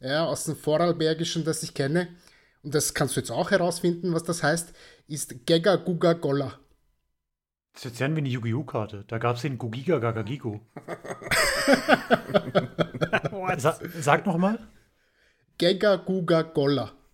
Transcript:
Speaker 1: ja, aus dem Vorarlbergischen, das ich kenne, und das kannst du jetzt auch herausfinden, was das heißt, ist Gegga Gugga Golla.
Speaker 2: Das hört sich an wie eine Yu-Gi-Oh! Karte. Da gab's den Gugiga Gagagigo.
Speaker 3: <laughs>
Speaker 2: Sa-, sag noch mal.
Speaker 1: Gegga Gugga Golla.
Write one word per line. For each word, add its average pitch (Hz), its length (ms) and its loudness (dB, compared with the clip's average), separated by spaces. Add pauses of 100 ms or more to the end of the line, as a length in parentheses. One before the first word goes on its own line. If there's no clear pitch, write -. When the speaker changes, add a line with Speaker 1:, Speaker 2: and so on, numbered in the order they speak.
Speaker 1:
ja, 147 260 0
aus 135 180 -2
dem 151 120 -4
Vorarlbergischen, 160 880 0
das 156 180 -2
ich 156 120 -8
kenne, 165 340 0 (540)
und 147 120 -6
das - 200 0
kannst 139 220 0
du 139 40 0
jetzt - 100 -4
auch 170 200 -2
herausfinden, 175 600 0
was 165 120 -2
das 170 180 -4
heißt, 165 300 0 (360)
ist - 380 -10
Gegga 170 300 4
Gugga 170 380 2
Golla. 139 440 -2 (1160)
Speaker 2:
Das - 100 -16
hört 120 120 -10
sich 127 80 -2
an 156 120 2
wie 156 40 0
eine 139 100 0
Yu-Gi-Oh! 117 340 -2
Karte. 104 420 -6
Da 113 120 -4
gab's 120 240 0
den 135 160 -4
Gugiga 131 400 -2
Gagagigo. 113 600 -4 (140)
Speaker 3:
<laughs> - 2750 0
Speaker 2:
Sa-, 143 200 0 (220)
sag 147 260 4
noch 170 120 0
mal. 202 200 2 (1000)
Speaker 1:
Gegga 190 380 4
Gugga 180 460 2
Golla. 139 500 0 (220)